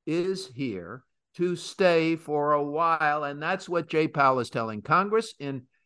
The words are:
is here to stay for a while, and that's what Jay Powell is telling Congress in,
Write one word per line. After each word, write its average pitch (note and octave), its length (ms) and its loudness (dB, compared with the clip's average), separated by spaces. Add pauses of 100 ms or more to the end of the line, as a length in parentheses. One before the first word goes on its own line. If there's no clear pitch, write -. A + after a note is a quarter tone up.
is F3 480 -4
here A2+ 480 -8 (340)
to F3 200 -2
stay E3 600 2
for D3 380 -2
a D3 100 2
while, D3+ 640 2
and C#3+ 140 -8
that's F3+ 300 -4
what E3+ 180 0
Jay D#3+ 200 2
Powell C#3 320 4
is A#2 100 -4
telling A2 320 -4
Congress G3+ 560 0
in, C#3 240 -8 (240)